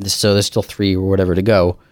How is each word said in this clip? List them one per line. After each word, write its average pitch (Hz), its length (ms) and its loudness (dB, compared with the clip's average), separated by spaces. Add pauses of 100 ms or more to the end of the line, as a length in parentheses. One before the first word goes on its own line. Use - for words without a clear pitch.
th-, 98 100 -8
so 104 220 0
there's 101 140 2
still - 160 -2
three 98 340 -2
or 95 120 -2
whatever 95 260 2
to 92 80 0
go, 95 360 2 (140)